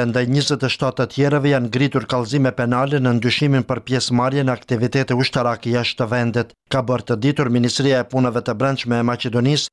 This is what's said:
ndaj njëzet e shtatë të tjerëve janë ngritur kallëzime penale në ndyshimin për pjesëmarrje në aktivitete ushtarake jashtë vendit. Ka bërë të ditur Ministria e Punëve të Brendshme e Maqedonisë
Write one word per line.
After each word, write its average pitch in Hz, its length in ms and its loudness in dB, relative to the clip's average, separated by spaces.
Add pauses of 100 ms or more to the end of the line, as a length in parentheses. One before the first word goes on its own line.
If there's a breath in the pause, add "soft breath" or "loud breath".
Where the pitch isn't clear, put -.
ndaj 120 240 0
njëzet 135 380 0
e - 20 -2
shtatë 127 300 -2
të 123 160 -2
tjerëve 143 400 2
janë 120 160 0
ngritur 127 400 0
kallëzime 127 420 0
penale 131 480 0
në 123 160 2
ndyshimin 123 480 2
për 123 220 -4
pjesëmarrje 127 580 0
në 131 80 0
aktivitete 123 640 -2
ushtarake 123 560 -2
jashtë 120 400 -2
vendit. 117 400 0 (160)
Ka 135 160 0
bërë 120 240 -2
të 120 140 0
ditur 143 340 0
Ministria 123 460 2
e 120 80 -12
Punëve 123 340 0
të 120 160 -2
Brendshme 123 400 0
e 117 80 0
Maqedonisë 123 640 0